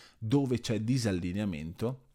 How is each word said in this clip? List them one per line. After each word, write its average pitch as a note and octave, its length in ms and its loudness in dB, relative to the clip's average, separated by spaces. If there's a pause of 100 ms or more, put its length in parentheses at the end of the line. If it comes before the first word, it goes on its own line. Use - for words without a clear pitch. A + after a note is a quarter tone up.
(180)
dove B2 420 2
c'è G#2+ 200 0
disallineamento G2+ 1300 -2